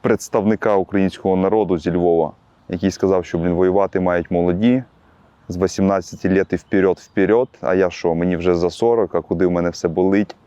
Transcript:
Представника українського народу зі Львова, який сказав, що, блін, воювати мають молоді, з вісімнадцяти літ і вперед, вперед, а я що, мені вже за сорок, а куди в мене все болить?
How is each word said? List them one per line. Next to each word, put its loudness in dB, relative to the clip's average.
Представника 0
українського -2
народу 0
зі -4
Львова, 2
який -2
сказав, 0
що, -6
блін, -2
воювати 0
мають -2
молоді, 0
з -8
вісімнадцяти -2
літ 2
і -2
вперед, 0
вперед, 0
а -2
я 2
що, -2
мені 0
вже 0
за 0
сорок, 0
а 0
куди -2
в 2
мене -2
все -4
болить? 0